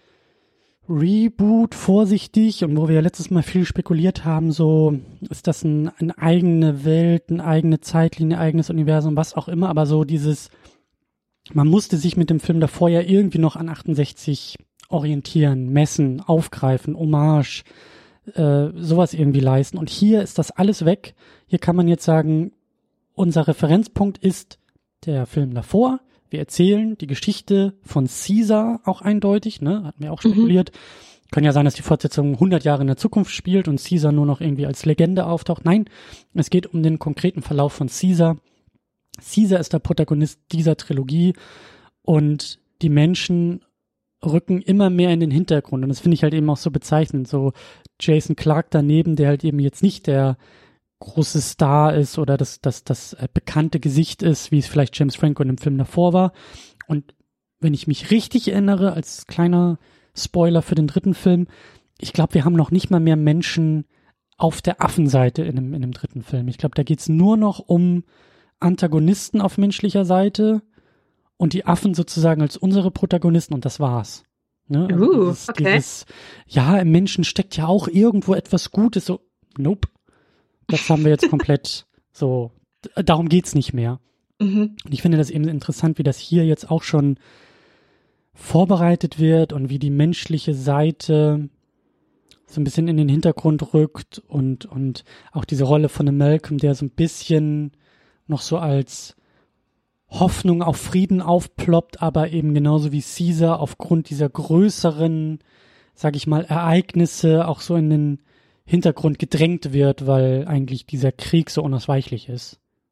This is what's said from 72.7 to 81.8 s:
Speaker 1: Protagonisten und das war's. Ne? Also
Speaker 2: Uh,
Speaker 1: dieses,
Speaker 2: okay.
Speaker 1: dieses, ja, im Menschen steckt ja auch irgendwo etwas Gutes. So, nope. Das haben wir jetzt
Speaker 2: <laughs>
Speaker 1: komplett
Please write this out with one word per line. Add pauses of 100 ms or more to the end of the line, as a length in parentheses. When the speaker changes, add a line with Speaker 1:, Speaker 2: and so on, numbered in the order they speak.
Speaker 1:
Protagonisten
und
das
war's. (420)
Ne?
Also
Speaker 2:
Uh, (100)
Speaker 1:
dieses,
Speaker 2:
okay. (120)
Speaker 1:
dieses, (400)
ja,
im
Menschen
steckt
ja
auch
irgendwo
etwas
Gutes.
So, (360)
nope. (800)
Das
haben
wir
jetzt
Speaker 2:
<laughs>
Speaker 1:
komplett (240)